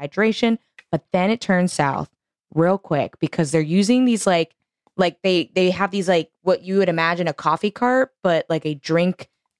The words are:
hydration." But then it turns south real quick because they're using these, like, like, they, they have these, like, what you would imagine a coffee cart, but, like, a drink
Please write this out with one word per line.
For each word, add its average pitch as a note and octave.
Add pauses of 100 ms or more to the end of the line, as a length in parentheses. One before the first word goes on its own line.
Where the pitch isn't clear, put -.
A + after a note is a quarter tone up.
hydration." A3 (340)
But D#3+
then F#3
it A#3
turns F3+
south C#3+ (460)
real F3
quick C#3+
because D#3
they're D#3+
using G3+
these, A#3
like, E3+ (420)
like, -
they, F3+
they F3+
have F#3
these, F#3
like, E3+ (120)
what F3
you F#3+
would F#3+
imagine E3+
a D3
coffee E3
cart, B3+ (100)
but, E3+
like, D#3+
a D#3
drink E3+ (320)